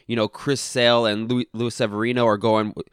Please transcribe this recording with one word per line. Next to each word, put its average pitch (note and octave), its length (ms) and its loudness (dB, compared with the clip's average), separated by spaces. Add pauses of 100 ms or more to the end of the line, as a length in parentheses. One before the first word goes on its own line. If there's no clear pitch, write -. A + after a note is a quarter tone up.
you A#2 80 -4
know, A2 140 0
Chris - 320 -4
Sale A#2+ 460 2
and G#2+ 220 -2
Lu-, B2 240 0
Luis A2+ 220 -4
Severino A#2 520 0
are G#2 120 4
going A2 360 0 (180)